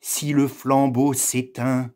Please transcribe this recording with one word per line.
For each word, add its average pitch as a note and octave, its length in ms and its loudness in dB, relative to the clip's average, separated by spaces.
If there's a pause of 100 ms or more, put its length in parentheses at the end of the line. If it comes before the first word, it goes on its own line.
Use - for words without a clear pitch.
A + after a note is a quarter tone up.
Si D3 260 -4
le C#3 140 4
flambeau C3+ 640 2
s'éteint B2+ 840 -2